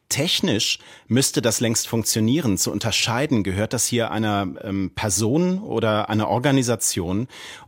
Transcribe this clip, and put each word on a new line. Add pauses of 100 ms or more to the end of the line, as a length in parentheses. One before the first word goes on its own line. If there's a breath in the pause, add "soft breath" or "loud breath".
technisch (260 loud breath)
müsste
das
längst
funktionieren,
zu
unterscheiden,
gehört
das
hier
einer, (140)
ähm,
Person
oder
einer
Organisation (400 loud breath)